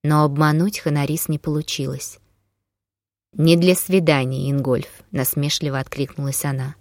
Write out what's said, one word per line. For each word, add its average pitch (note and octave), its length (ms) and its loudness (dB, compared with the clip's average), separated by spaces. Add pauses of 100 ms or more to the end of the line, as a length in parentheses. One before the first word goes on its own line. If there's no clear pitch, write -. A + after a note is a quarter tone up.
Но D3+ 200 4
обмануть D#3 560 2
Ханарис D3 500 -2
не D3+ 80 0
получилось. D3 800 -6 (1120)
"Не E3 220 4
для F3+ 200 4
свиданий, C#3 760 0
Ингольф", C3+ 380 0 (220)
насмешливо C#3+ 680 -2
откликнулась C#3 640 -6
она. C3+ 380 -4